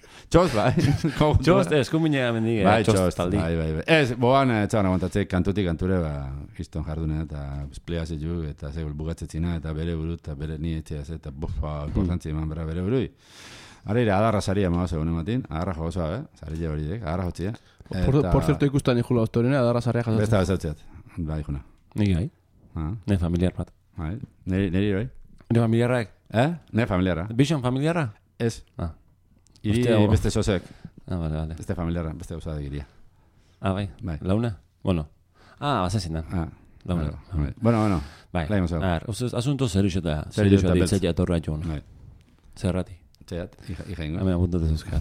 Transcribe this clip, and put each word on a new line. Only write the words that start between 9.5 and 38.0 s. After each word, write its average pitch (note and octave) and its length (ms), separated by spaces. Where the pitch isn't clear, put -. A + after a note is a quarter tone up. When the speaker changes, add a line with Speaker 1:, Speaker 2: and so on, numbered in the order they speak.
Speaker 1:
eta D#2 160
bere E2 220
burut, D#2+ 260
eta D2+ 140
bere D#2 240
ni D#2+ 160
etxea D#2 300
ze, D#2 100
eta D2+ 160
buf, C#2+ 300
ba, D2+ 260
importantzi E2+ 440
eman D#2 180
bera D#2+ 160
bere E2 180
burui. A2 280
Ara A2 140
ire, A2 100
adarra G#2 300
saria F#2+ 300
magoz E2+ 220
egon D#2+ 160
ematin, E2+ 400
adarra F2 260
jo E2 100
gozoa, E2 340
eh? D3 40
Saria D#2+ 300
horiek, D2+ 320
adarra F2+ 220
jotzi, F2 220
eh? G#2+ 60
Speaker 3:
Por, C3+ 140
Speaker 1:
Eta E3+ 140
Speaker 3:
por C3+ 100
cierto, C#3+ 240
ikusten C3 320
ikula A#2+ 240
ostorena, B2 380
adarra A#2+ 200
saria A#2 220
jasotzen. A2+ 180
Speaker 1:
Besta G#2+ 200
bezautzeat, E2+ 380
bai, D#2 260
juna. C#2+ 180
Speaker 2:
Ni G2+ 180
gai. F2 180
Speaker 1:
Ah. D#2+ 180
Speaker 2:
Ne G2+ 100
familiar F2 400
bat. F2 140
Speaker 1:
Bai, E2 220
neri, F#2+ 260
neri G2 220
bai. A2 160
Speaker 2:
Ne A#2 100
familiarrak? A#2 500
Speaker 1:
Eh? B2+ 180
Ne A2 140
familiarra. F2+ 460
Speaker 2:
Bixon C#3 300
familiarra? C3+ 500
Speaker 1:
Ez. A#2 260
Speaker 2:
Ah. E2 140
Speaker 1:
Hiri G#2+ 180
Speaker 2:
Ostia, G#2+ 280
Speaker 1:
beste G2+ 220
sozek. G2+ 320
Speaker 2:
Ah, F#2 80
vale, D#2+ 200
vale. D#2+ 180
Speaker 1:
Beste F2+ 200
familiarra, E2+ 380
beste - 220
gauza D#2+ 180
da D2+ 80
giria. C#2+ 260
Speaker 2:
Ah, F#2+ 120
bai. G2 160
Speaker 1:
Bai. E2+ 180
Speaker 2:
Launa? G#2 380
Bueno. E2+ 260
Ah, C#3 220
bazezen F2+ 300
da. D#2+ 200
Speaker 1:
Ah. E2 160
Speaker 2:
Launa. E2+ 240
Speaker 1:
Claro, D2+ 100
bai. D2 280
Bueno, A2+ 200
bueno. G2 220